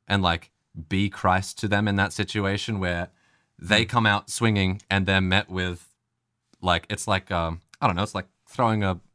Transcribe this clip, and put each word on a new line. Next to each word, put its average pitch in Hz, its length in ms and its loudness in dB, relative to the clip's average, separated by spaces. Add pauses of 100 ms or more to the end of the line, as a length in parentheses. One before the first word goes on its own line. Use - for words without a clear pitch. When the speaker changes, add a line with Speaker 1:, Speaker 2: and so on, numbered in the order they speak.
Speaker 1:
and, 101 160 0
like, 82 280 -2 (360)
be 95 220 0
Christ - 500 -2
to 107 80 -4
them 101 200 0
in 101 100 0
that 98 160 0
situation 101 640 -4
where 87 300 -4 (500)
they 107 260 2
Speaker 2:
Mm. - 40 -12
Speaker 1:
come 117 160 2
out 104 240 2
swinging 101 600 0
and 98 160 2
they're 95 160 2
met 95 280 2
with, 92 440 -6 (680)
like, 87 280 2
it's - 180 -6
like, 95 240 -2
um, 85 300 -4 (200)
I 135 60 2
don't 92 80 2
know, 92 80 0
it's - 120 -6
like 92 140 -8 (180)
throwing 110 360 0
a 92 160 0 (160)